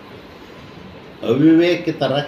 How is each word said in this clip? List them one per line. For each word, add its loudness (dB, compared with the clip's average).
ಅವಿವೇಕಿತರ 2